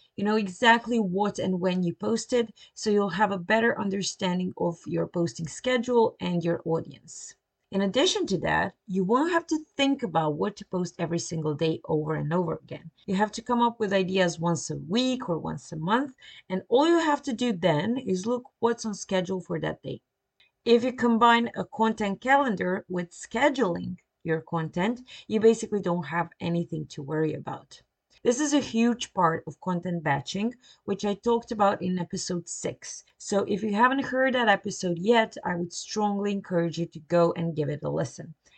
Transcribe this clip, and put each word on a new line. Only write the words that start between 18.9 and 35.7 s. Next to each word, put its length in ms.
schedule 480
for 180
that 240
day. 160
If 220
you 80
combine 640
a 80
content 560
calendar 680
with 240
scheduling 880
your 160
content, 640
you 140
basically 400
don't 260
have 220
anything 520
to 120
worry 300
about. 480
This 180
is 120
a 60
huge 540
part 340
of 140
content 420
batching, 520
which 220
I 80
talked 380
about 300
in 180
episode 500
six. 560
So 300
if 160
you 100
haven't 320
heard 280
that 160
episode 480
yet, 480
I 100
would 160